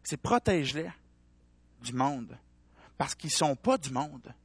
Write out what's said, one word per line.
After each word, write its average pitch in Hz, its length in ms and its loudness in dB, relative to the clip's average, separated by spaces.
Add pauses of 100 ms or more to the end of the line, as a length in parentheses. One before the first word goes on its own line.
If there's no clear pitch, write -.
c'est « - 200 -6
Protège-les 170 680 2 (920)
du 117 120 -10
monde, 131 440 0 (600)
parce - 180 -2
qu'ils - 160 -6
sont 147 240 4
pas 262 220 4
du 139 140 -6
monde. » 131 420 -4 (120)